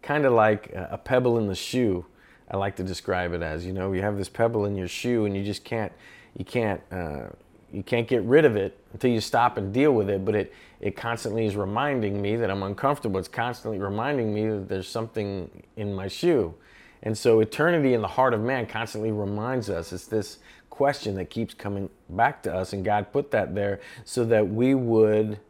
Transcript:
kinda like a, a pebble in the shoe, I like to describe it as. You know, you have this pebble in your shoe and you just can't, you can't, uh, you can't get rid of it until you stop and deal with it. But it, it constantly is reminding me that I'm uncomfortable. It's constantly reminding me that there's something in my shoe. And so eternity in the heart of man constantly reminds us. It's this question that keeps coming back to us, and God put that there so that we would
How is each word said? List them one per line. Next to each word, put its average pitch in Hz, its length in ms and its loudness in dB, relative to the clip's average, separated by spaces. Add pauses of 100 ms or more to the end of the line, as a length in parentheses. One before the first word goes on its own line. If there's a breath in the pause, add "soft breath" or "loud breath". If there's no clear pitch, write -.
kinda 147 260 2
like 110 460 4
a, 92 180 -8
a - 60 -8
pebble 123 400 2
in 107 80 2
the 95 80 0
shoe, 98 500 0 (460 soft breath)
I 98 80 -2
like 98 180 -2
to 92 80 -4
describe 90 480 -2
it 85 80 -4
as. 80 240 -6
You 92 80 -6
know, 95 200 -2
you 92 100 -2
have 101 160 -2
this 95 100 -4
pebble 113 380 0
in 101 100 -2
your 90 120 -4
shoe 120 360 0
and 101 100 0
you 98 80 -2
just 101 220 -6
can't, 110 280 -4 (440 loud breath)
you 95 80 -8
can't, 107 380 -2 (100)
uh, 76 360 -8 (440)
you 101 100 -8
can't 117 240 0
get 117 160 2
rid 135 220 6
of 123 120 6
it 98 220 -2 (140)
until 123 180 2
you 113 100 2
stop 120 360 2
and 98 160 -4
deal 139 200 4
with 104 160 2
it. 98 160 0
But 107 120 0
it, 98 180 -2 (260 loud breath)
it 101 160 -4
constantly 113 500 -2
is 101 100 0
reminding 104 640 -2
me 101 160 0
that 113 140 0
I'm 98 120 -2
uncomfortable. 101 560 -2
It's 90 80 -4
constantly 117 520 -6
reminding 110 540 -2
me 107 160 0
that 101 200 -4
there's 95 200 -6
something 104 760 -6 (140)
in 104 180 -4
my 95 120 -6
shoe. 113 480 0 (480 loud breath)
And 110 160 -4
so 113 220 6
eternity 147 520 2
in 117 80 2
the 98 80 -2
heart 131 240 2
of 107 80 0
man 120 260 -2
constantly 110 440 -4
reminds 107 580 -2
us. 85 240 -4
It's 90 140 -10
this 107 320 -4 (320 loud breath)
question 139 460 0
that 92 140 -6
keeps 113 220 -6
coming 98 380 -6 (180)
back 117 360 0
to 80 100 -4
us, 92 180 -4
and 98 120 -6
God 104 280 -2
put 143 200 -2
that 98 220 0
there 101 260 -4 (240 loud breath)
so 123 200 -2
that 107 240 4
we 120 260 2
would 110 760 4